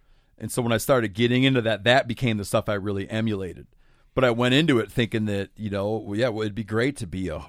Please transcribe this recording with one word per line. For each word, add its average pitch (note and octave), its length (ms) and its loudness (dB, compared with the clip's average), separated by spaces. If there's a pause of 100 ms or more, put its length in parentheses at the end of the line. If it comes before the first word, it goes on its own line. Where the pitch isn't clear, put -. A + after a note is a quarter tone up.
(380)
And A2 140 -8
so B2+ 100 -2
when A#2 100 0
I A2+ 60 4
started A2 360 2
getting A#2+ 300 2
into C3+ 180 4
that, G#2+ 240 -2
that B2 220 4
became A#2 300 -2
the G2 80 -6
stuff A2 240 0
I G#2 60 0
really G2 340 -4
emulated. G2+ 560 -4 (480)
But C3 100 2
I B2+ 80 6
went B2 220 2
into D3 260 4
it G2+ 120 -4
thinking A2+ 340 0
that, G2 300 -2
you G#2+ 160 -6
know, G2+ 260 -2
well, G#2 220 -8
yeah, B2+ 100 0
well, G#2+ 140 -4
it'd G#2 120 -4
be A2+ 80 -6
great A2+ 340 -2
to G2 100 -10
be F2+ 220 -6
a, D2+ 200 -8